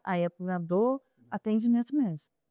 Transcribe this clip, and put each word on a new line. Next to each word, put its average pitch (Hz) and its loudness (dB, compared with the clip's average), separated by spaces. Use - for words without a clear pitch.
aí 180 -2
é 175 0
problema 180 -6
do 208 0
atendimento 233 0
mesmo. 190 -2